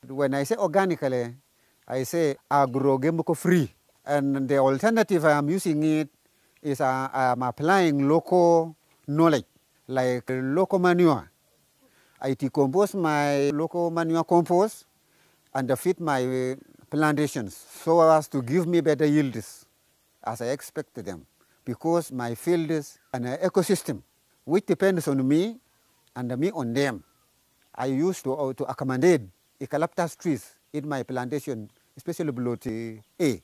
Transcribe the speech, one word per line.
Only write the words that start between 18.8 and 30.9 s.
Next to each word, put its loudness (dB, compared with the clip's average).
better 2
yields -2
as -8
I -4
expect -8
them, -12
because -2
my -6
field -2
is -6
an -6
ecosystem -2
which 0
depends 0
on 0
me 0
and -6
me 0
on -4
them. -2
I -6
used -2
to, -2
uh, -4
to -8
accommodate 2
eucalyptus -4
trees -4
in -8
my -6